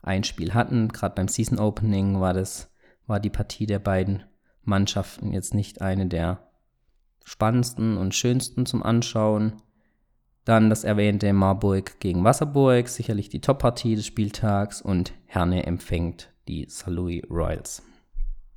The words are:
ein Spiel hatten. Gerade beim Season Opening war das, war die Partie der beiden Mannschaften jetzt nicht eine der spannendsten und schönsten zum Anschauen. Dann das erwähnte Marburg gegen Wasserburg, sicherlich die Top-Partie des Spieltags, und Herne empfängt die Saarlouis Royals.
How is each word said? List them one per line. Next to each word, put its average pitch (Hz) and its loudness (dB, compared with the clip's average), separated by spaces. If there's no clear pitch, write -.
ein 95 0
Spiel 82 -6
hatten. 117 0
Gerade - -4
beim 95 -2
Season - -2
Opening 101 0
war 92 2
das, - -6
war 104 -2
die 104 -2
Partie - -4
der 101 -2
beiden 95 0
Mannschaften 98 -2
jetzt 92 -4
nicht 101 -2
eine 95 0
der 87 -2
spannendsten 113 0
und 92 -2
schönsten 123 0
zum - -2
Anschauen. 110 0
Dann 110 6
das 107 0
erwähnte 104 2
Marburg 98 2
gegen 90 0
Wasserburg, 131 4
sicherlich 107 -4
die - -8
Top-Partie 123 0
des 107 -4
Spieltags, 104 -2
und 90 0
Herne 90 0
empfängt 85 -4
die 78 -8
Saarlouis 87 -6
Royals. 80 -4